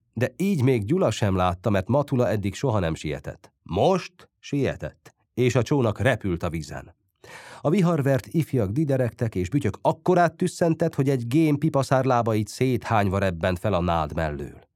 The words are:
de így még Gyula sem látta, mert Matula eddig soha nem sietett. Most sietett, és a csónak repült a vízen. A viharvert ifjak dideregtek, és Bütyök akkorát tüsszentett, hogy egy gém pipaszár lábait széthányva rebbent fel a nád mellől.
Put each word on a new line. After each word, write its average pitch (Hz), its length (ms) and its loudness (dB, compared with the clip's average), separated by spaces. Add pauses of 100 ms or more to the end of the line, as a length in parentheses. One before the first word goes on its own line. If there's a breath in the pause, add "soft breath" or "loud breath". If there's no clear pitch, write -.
(140)
de 117 240 -2
így 185 260 0
még 123 220 2
Gyula 156 260 2
sem 101 240 0
látta, 90 340 0
mert 98 180 0
Matula 123 420 2
eddig 98 260 -2
soha 113 240 -2
nem 82 160 -2
sietett. - 560 -10 (120)
Most - 680 0 (100)
sietett, - 760 -6 (180)
és 123 220 2
a 123 80 4
csónak 120 360 0
repült 104 440 0
a 87 60 -2
vízen. 73 460 -10 (680 loud breath)
A 143 80 0
viharvert 156 580 2
ifjak 131 420 0
dideregtek, 123 680 -2
és 90 140 -4
Bütyök 110 320 -2
akkorát 170 540 2
tüsszentett, 165 600 0
hogy 139 140 0
egy 127 180 0
gém 151 300 2
pipaszár 139 480 2
lábait 113 420 2
széthányva 107 720 0
rebbent 92 420 0
fel 107 140 -2
a 87 80 2
nád 85 320 0
mellől. 73 640 -6